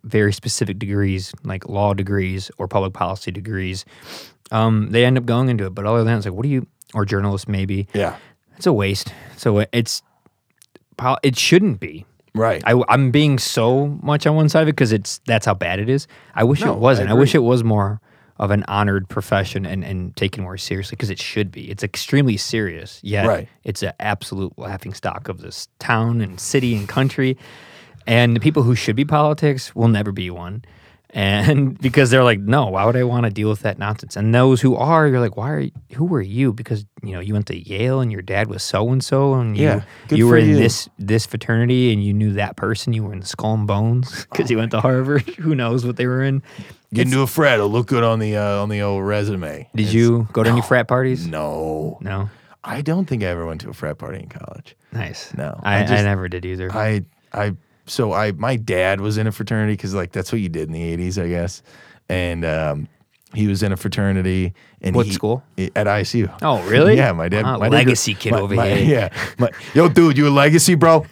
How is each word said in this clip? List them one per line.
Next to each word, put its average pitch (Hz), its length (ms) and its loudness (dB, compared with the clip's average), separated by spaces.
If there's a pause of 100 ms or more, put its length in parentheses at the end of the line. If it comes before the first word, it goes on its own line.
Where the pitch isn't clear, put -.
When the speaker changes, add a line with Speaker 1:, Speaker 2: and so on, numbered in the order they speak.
Speaker 1:
very 107 280 2
specific 101 460 -4
degrees, 98 540 -2 (100)
like 95 260 -10
law 101 240 0
degrees 95 640 -4
or 98 120 -8
public 95 240 -2
policy 92 400 -6
degrees, 92 520 -8 (680)
um, 110 400 2
they 120 120 6
end 127 140 4
up 123 80 -4
going 123 220 0
into 104 180 0
it. 92 80 -8
But 101 120 -6
other 117 120 2
than 113 80 2
that, 113 120 2
it's 98 80 -6
like, 90 100 -6
what 110 80 -6
do 143 60 -2
you, 131 180 -2 (260)
or 107 100 -2
journalists 98 440 -2
maybe. 98 440 -4
Speaker 2:
Yeah. 98 220 -4 (440)
Speaker 1:
It's - 80 -4
a 175 60 4
waste. 98 400 -2 (260)
So 104 340 2
it's, 117 300 -2 (920)
pol-, 127 260 0
it 131 140 2
shouldn't 170 440 2
be. 80 260 -14 (280)
Speaker 2:
Right. 110 300 0
Speaker 1:
I, 120 240 6
I'm 127 220 4
being 147 280 4
so 131 640 0
much 147 240 0
on 156 100 2
one 156 120 4
side 160 140 4
of 156 60 4
it 156 80 0
'cause 117 160 4
it's, - 340 -4
that's 113 200 0
how 104 80 2
bad 92 260 -4
it 110 80 -4
is. 139 180 -2 (280)
I 113 100 2
wish 143 180 2
Speaker 2:
No, - 100 0
Speaker 1:
it - 60 -4
wasn't. 113 300 4
Speaker 2:
I 107 40 2
Speaker 1:
I - 20 2
wish 139 200 6
Speaker 2:
agree. 139 100 4
Speaker 1:
it 117 40 2
was 123 160 2
more 104 360 0 (380)
of 98 120 -2
an 104 180 0
honored 98 400 0
profession 95 580 -4
and, 90 180 -6
and 90 320 -8
taken 98 280 -4
more 92 120 -10
seriously - 400 -8
'cause 101 140 -6
it - 100 -8
should 101 300 -4
be. 76 200 -16
It's 101 120 -10
extremely 123 540 0
serious, 92 680 -6
yet 101 240 -2
Speaker 2:
Right. 87 220 -2 (160)
Speaker 1:
it's 104 180 -6
an 87 180 -6
absolute 98 560 -6
laughing 95 380 -12
stock - 340 -10
of 90 120 -10
this - 280 -16 (100)
town 117 420 0
and 92 200 -6
city 123 360 0
and 101 120 -6
country. 131 480 0 (680)
And 117 300 4
the 113 40 0
people 151 220 2
who 120 120 4
should 110 220 -2
be 139 80 0
politics 151 680 0
will 113 140 2
never 104 240 2
be 92 180 -6
one. 90 320 -12 (520)
And 104 640 2
<laughs> - 20 -16
because 131 300 4
they're 131 140 6
like, 113 160 4
"No, 117 280 2
why 95 180 0
would 120 100 2
I 127 80 2
wanna 120 260 0
deal 107 200 -2
with 104 100 -2
that - 180 -4
nonsense?" 104 380 -6
And 110 180 2
those 127 280 6
who 131 140 4
are, 156 300 4
you're 127 140 2
like, 120 160 -2
"Why 117 140 -6
are 76 100 -4
you, 67 100 -4 (240)
who 147 120 -2
were 156 160 -2
you?" 113 320 -2
Because, 107 320 -6 (160)
you 101 100 -10
know, 90 80 -8
you 104 140 -6
went 104 140 0
to 85 200 -10
Yale 123 320 -2
and 120 100 -2
your 98 120 -8
dad 98 260 -2
was 92 140 -10
so-and-so 131 720 0
and 117 220 0
you, 135 80 2
Speaker 2:
Yeah, 104 180 2 (260)
good 147 100 2
Speaker 1:
you 117 80 8
were 120 80 8
Speaker 2:
for 117 40 10
Speaker 1:
in 107 120 8
Speaker 2:
you. 101 60 6
Speaker 1:
this, 113 320 2 (100)
this 107 280 0
fraternity 120 680 2
and 104 100 0
you 101 120 0
knew 104 200 2
that 101 220 -4
person, 113 380 -4
you 110 100 -2
were 101 80 -8
in 92 80 -10
the 92 60 -12
Skull - 280 -4
and 107 120 0
Bones 113 580 0
<laughs> - 100 -20
'cause 123 160 0
you 117 60 2
went 113 140 -2
to 110 100 0
Harvard. 131 480 2
<laughs> 349 120 -14
Who 156 140 0
knows 120 300 -2
what 123 120 -4
they 127 100 -2
were 127 160 -2
in? 135 200 -2 (520)
Speaker 2:
Get 117 80 2
Speaker 1:
It's 127 100 2
Speaker 2:
into 135 100 2
a 131 40 2
frat, 143 280 4
it'll 104 160 2
look 117 180 0
good 120 160 2
on 113 140 2
the, 107 180 -2
uh, 101 260 -2
on 104 60 -4
the 104 140 -4
old 98 220 -2
resume. 98 720 -4
Speaker 1:
Did 107 120 0
Speaker 2:
It's 104 80 0
Speaker 1:
you 117 380 4
go 117 100 0
to 113 80 4
any 120 100 4
Speaker 2:
No. 117 60 -6
Speaker 1:
frat 123 220 2
parties? 131 380 0
Speaker 2:
No. 78 760 -6
Speaker 1:
No? 98 280 -6 (360)
Speaker 2:
I - 180 -8
don't 165 240 -2
think 117 160 -4
I 95 40 -2
ever 85 200 -4
went 80 160 -8
to - 80 -14
a - 20 -14
frat 76 260 -8
party - 220 -12
in - 80 -16
college. - 480 -18 (160)
Speaker 1:
Nice. - 420 -10
Speaker 2:
No. - 280 -10
Speaker 1:
I, 101 160 0
Speaker 2:
I - 40 2
just 104 100 2
Speaker 1:
I 104 100 4
never 95 260 0
did 90 160 -8
either. 92 280 -6
Speaker 2:
I, 107 300 -2 (300)
I, 104 220 -4 (320)
so 110 260 -2
I, 104 200 0
my 117 240 -2
dad 98 440 0
was 107 180 -2
in 110 80 -2
a 107 60 -2
fraternity 107 440 -2
'cause, 95 180 -8
like, 90 180 -4
that's 92 180 -6
what 117 120 -2
you 92 80 -4
did 80 180 -6
in 80 40 -8
the 80 100 -6
eighties, 87 360 -4
I 87 100 -4
guess. 87 340 -4 (460)
And, 87 360 -4
um, 78 440 -4 (460)
he 104 140 0
was 98 140 -2
in 101 100 0
a 92 60 -2
fraternity. 92 720 -2 (300)
And 92 120 -2
Speaker 1:
What - 120 2
Speaker 2:
he 104 60 -6
Speaker 1:
school? 110 300 -4 (160)
Speaker 2:
i-, 95 160 -4
at 104 140 0
I 104 120 2
S 92 140 -4
U. 104 140 0 (140)
Speaker 1:
Oh, 127 260 0
really? 156 280 6
Speaker 2:
<laughs> - 0 -
Yeah, 123 160 2
my 82 180 -4
dad, 107 140 0
Speaker 1:
Wow, 127 140 -2
Speaker 2:
my 107 120 0
dad 143 80 6
Speaker 1:
legacy 123 360 2
kid 110 180 -2
Speaker 2:
my, 110 80 0
Speaker 1:
over 101 140 -2
Speaker 2:
my, 110 140 2
Speaker 1:
here. 117 420 2
Speaker 2:
yeah. - 140 -8 (140)
My, 120 100 4 (260)
yo, 165 140 8
dude, 160 300 6
you 147 100 4
a - 20 4
legacy, 151 440 6
bro? 160 380 6